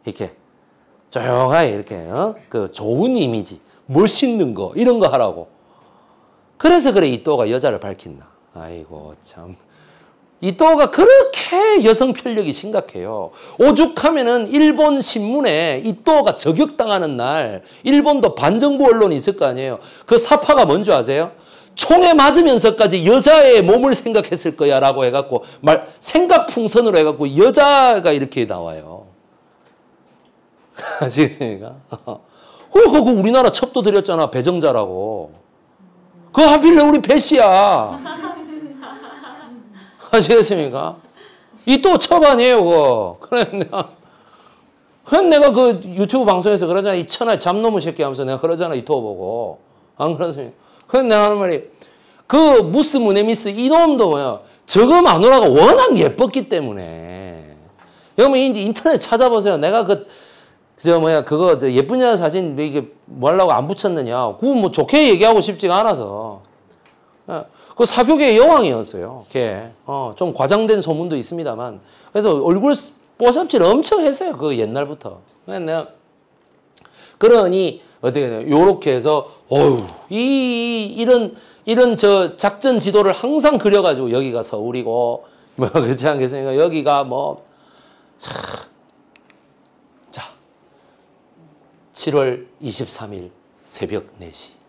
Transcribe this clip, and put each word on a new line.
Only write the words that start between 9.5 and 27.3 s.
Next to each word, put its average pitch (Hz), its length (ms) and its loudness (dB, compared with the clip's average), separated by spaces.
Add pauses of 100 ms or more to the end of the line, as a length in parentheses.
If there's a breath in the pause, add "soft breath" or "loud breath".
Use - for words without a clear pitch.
이또가 294 500 2
그렇게 427 920 4
여성 226 280 2
편력이 214 400 -6
심각해요. 107 800 -10 (300 loud breath)
오죽하면은 262 880 2
일본 294 520 2
신문에 202 840 -4
이또가 226 520 0
저격당하는 196 800 -2
날 120 460 -6 (220 soft breath)
일본도 285 500 2
반정부 269 520 0
언론이 220 280 2
있을 196 220 -4
거 160 100 -2
아니에요. 127 320 -8 (260 loud breath)
그 233 140 2
사파가 294 460 2
뭔 170 180 0
줄 196 120 0
아세요? 139 360 -2 (460 soft breath)
"총에 349 380 4
맞으면서까지 262 920 4
여자의 269 560 6
몸을 247 320 2
생각했을 196 600 -4
거야"라고 139 480 0
해갖고 127 400 -4 (160 loud breath)
말, 151 260 2 (140 loud breath)
생각 349 460 2
풍선으로 220 520 0
해갖고 147 380 -2